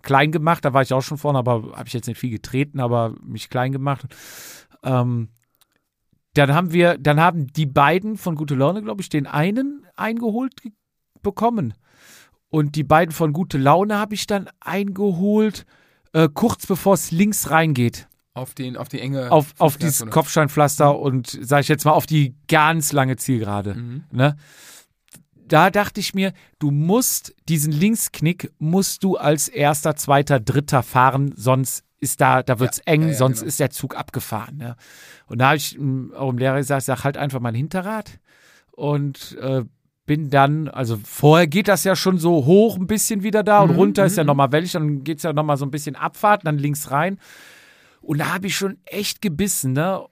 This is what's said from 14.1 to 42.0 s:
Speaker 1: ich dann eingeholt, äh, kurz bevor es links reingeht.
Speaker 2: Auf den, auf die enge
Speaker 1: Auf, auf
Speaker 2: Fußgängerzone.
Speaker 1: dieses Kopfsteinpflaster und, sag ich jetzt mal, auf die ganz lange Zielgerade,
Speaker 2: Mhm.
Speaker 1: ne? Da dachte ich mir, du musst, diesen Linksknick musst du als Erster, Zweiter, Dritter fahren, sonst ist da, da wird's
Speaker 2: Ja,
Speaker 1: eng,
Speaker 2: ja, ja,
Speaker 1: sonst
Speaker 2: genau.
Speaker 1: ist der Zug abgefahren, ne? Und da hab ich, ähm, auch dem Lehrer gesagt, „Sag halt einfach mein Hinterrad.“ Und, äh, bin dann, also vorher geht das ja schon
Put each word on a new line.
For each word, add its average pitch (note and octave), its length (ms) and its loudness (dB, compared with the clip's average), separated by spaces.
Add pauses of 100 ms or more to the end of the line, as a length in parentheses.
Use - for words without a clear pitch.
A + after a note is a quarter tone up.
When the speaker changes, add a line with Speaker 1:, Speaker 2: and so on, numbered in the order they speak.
Speaker 1:
ich - 140 -8
dann G3+ 220 -4 (120)
eingeholt, G3+ 1040 0 (480)
äh, D#3+ 200 4
kurz - 340 -2
bevor G3 260 2
es - 180 0
links G3 380 0
reingeht. C#3+ 580 0 (280)
Speaker 2:
Auf B2+ 180 -12
den, B2+ 240 -10
auf A#2+ 100 -10
die C3 140 -10
enge C3 300 -4
Speaker 1:
Auf, D3+ 160 4 (100)
auf D3+ 160 2
Speaker 2:
Fußgängerzone. - 60 -12
Speaker 1:
dieses C#3 340 -2
Kopfsteinpflaster D3 840 2
und, C3 440 -2
sag C#3 200 2
ich B2+ 60 -2
jetzt D3 180 2
mal, D3+ 60 6
auf D3+ 140 4
die D3 300 2 (120)
ganz D#3 460 2
lange C3 240 0
Zielgerade, G2+ 580 -4
Speaker 2:
Mhm. A#2+ 360 -12
Speaker 1:
ne? C#3+ 260 2 (1120)
Da E3 200 6
dachte G3+ 320 -2
ich - 120 -6
mir, F#3+ 200 -2 (260)
du D3 120 0
musst, E3+ 640 0 (140)
diesen D#3 240 0
Linksknick F3 880 -2
musst F3 460 -2
du F#3 100 0
als D3+ 320 0
Erster, D3 480 0
Zweiter, C#3+ 460 2
Dritter C#3 420 0
fahren, C3 540 2
sonst C3 480 -2 (140)
ist - 200 -6
da, C3 240 4
da A#2 160 0
wird's B2 200 -2
Speaker 2:
Ja, - 40 -16 (100)
Speaker 1:
eng, D3+ 100 2
Speaker 2:
ja, D#3+ 40 2
ja, D3+ 60 0
Speaker 1:
sonst B2+ 260 0
Speaker 2:
genau. E3 80 -10
Speaker 1:
ist - 140 -6
der C3 80 0
Zug - 260 -10
abgefahren, A2+ 600 -10
ne? A#2+ 180 -12 (500)
Und A#2 140 -8
da C3 100 4
hab D#3 60 4
ich, - 220 -8
ähm, C3 380 -4
auch C3+ 140 -4
dem B2 80 -2
Lehrer C3 200 0
gesagt, C#3 260 -2
„Sag C3 220 -4
halt C#3+ 120 -2
einfach C3+ 220 -4
mein A#2 160 -4
Hinterrad.“ F#3 640 -8 (520)
Und, C#3+ 680 -6
äh, C3 240 -2 (420)
bin D3 240 -2
dann, C#3+ 380 4
also A#2 360 -4
vorher D#3+ 440 6
geht F#3 220 0
das F#3 160 2
ja F#3+ 100 2
schon F#3 220 0